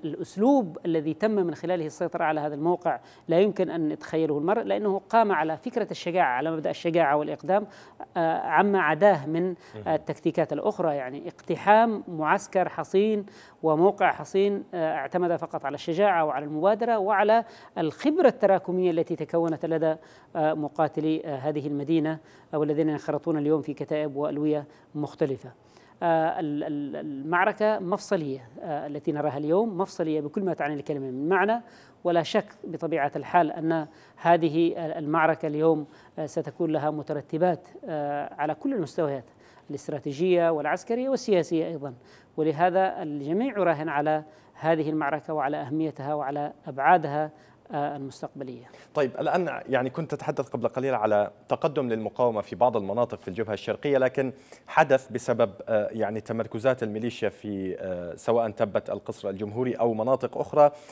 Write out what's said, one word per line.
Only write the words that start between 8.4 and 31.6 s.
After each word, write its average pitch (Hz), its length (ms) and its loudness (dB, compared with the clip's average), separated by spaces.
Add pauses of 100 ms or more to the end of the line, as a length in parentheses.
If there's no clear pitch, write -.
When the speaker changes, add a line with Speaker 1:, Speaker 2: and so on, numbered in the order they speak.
Speaker 1:
عداه 156 440 4
من، 170 300 -2 (320)
آه، 160 80 2
التكتيكات 156 580 -2
الأخرى. 160 420 0
يعني 139 320 -8
اقتحام 208 800 2
معسكر 175 640 0
حصين 202 560 0 (380)
وموقع 170 480 4
حصين، 196 520 0 (100)
آه، 160 220 -2
اعتمد 170 400 -2
فقط 160 300 -6
على 139 100 -6
الشجاعة 170 500 2
وعلى 147 200 -2
المبادرة 202 520 0
وعلى 214 480 4 (320)
الخبرة 269 500 2
التراكمية 185 640 2
التي 165 240 0
تكونت 165 500 -2
لدى، 160 300 0 (400)
آه، 156 180 2
مقاتلي، 156 720 -2
آه، 151 120 -6
هذه 147 300 -4
المدينة، 151 520 0 (340)
آه، 160 40 0
والذين 156 320 2
ينخرطون 151 480 -2
اليوم 147 240 2
في 143 120 -8
كتائب 151 420 -4
وألوية 147 520 -2 (280)
مختلفة. 143 560 -4 (520)
آه، 165 360 2
ال-، 147 240 -4
ال-، 147 320 -6
المعركة 175 840 0
مفصلية، 170 680 -4 (120)
آه، 151 260 -6
التي 147 240 -6
نراها 143 260 -2
اليوم 175 400 0
مفصلية 160 440 -2
بكل 151 220 -4
ما 180 100 0
تعني 151 200 -2
الكلمة 139 380 -6
من 139 180 -4
معنى، 202 320 2 (420)